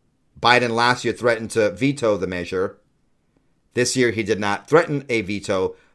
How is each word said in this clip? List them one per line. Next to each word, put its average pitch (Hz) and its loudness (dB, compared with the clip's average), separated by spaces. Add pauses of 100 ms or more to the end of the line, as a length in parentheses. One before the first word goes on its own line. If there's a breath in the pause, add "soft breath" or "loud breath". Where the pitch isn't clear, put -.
(380)
Biden 120 4
last 120 2
year 110 0
threatened 113 -2
to 107 2
veto 110 0
the 92 -4
measure. 90 -4 (960)
This 120 0
year, 123 2
he 107 -4
did 98 -2
not 101 -4
threaten 147 2
a 113 -2
veto, 95 -4 (180 loud breath)